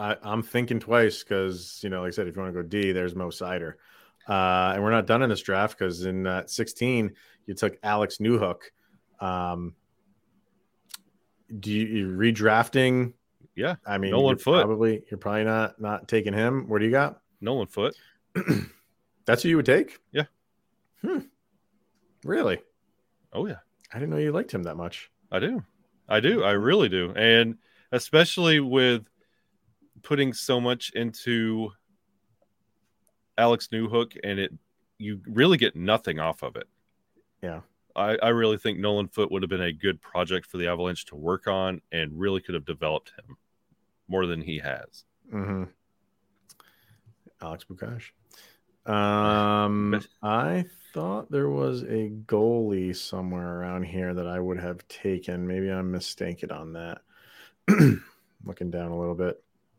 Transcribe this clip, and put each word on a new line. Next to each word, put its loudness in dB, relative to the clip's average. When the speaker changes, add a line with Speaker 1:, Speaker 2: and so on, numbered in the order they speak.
Speaker 1:
I, -2
I'm -2
thinking -2
twice 4
'cause, -4
you -6
know, -4
like -4
I -2
said, -4
if -10
you -6
wanna -6
go -4
D, 0
there's -2
Mo -6
Sider. -8
Uh, 2
and 0
we're 2
not 2
done 4
in 2
this -2
draft -2
'cause -4
in, -2
uh, -4
sixteen, -2
you -8
took -2
Alex 0
Newhook. 2
Um, -4
do -8
you, 0
you -2
redrafting? 4
Speaker 2:
Yeah, -4
Speaker 1:
I -2
mean, 0
Speaker 2:
Nolan 4
Speaker 1:
you're -12
Speaker 2:
Foote. 4
Speaker 1:
probably, 2
you're -8
probably -2
not, 0
not -6
taking 2
him. 0
What 2
do 2
you 2
got? 2
Speaker 2:
Nolan -2
Foote. -2
Speaker 1:
<clears throat> -6
That's 4
who 0
you 4
would 2
take? 2
Speaker 2:
Yeah. -2
Speaker 1:
Hmm. -4
Really? 0
Speaker 2:
Oh, -4
yeah. -10
Speaker 1:
I -10
didn't -6
know -2
you 0
liked -4
him -4
that -8
much. -12
Speaker 2:
I -2
do. -2
I 4
do. 2
I 4
really 4
do. 0
And 6
especially 4
with 4
putting 2
so 0
much -2
into -2
Alex 4
Newhook, -2
and -2
it, -4
you -8
really 6
get 2
nothing 0
off -2
of -8
it. -12
Speaker 1:
Yeah. -8
Speaker 2:
I, 0
I 2
really 2
think -4
Nolan 0
Foote -2
would -2
have -4
been -2
a -2
good -2
project -4
for -10
the -2
Avalanche -4
to -20
work -2
on -2
and -4
really -2
could -8
have -6
developed -6
him -20
more 0
than -4
he -8
has. -10
Speaker 1:
Mm-hmm. -6
Alex -12
Bukash. -14
Um, 2
Speaker 2:
But -2
Speaker 1:
I 0
thought -6
there -2
was -2
a -4
goalie 2
somewhere -8
around -6
here -6
that -6
I -6
would -4
have -8
taken. -6
Maybe -4
I'm -4
mistaken -8
on -12
that. -12
<clears throat> 8
Looking -8
down -6
a -6
little -4
bit. -4